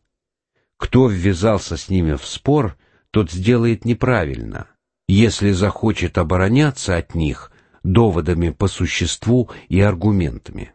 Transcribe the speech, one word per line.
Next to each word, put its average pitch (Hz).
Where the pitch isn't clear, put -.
Кто 127
ввязался 95
с -
ними 85
в 69
спор, -
тот 104
сделает 113
неправильно, 69
если 101
захочет 95
обороняться 95
от -
них 78
доводами 87
по 98
существу 107
и 92
аргументами. 95